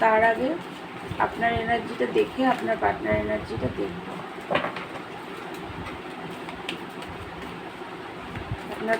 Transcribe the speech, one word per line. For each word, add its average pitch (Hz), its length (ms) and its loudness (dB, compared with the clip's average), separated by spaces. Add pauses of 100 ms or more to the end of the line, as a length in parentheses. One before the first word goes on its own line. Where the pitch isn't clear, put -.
তার 220 240 8
আগে 226 240 6 (720)
আপনার - 340 2
এনার্জিটা 233 640 2
দেখে 233 320 4
আপনার 226 340 4
পার্টনার 208 360 4
এনার্জিটা 214 600 0
দেখব। 180 300 -2 (4000)
আপনার 220 300 2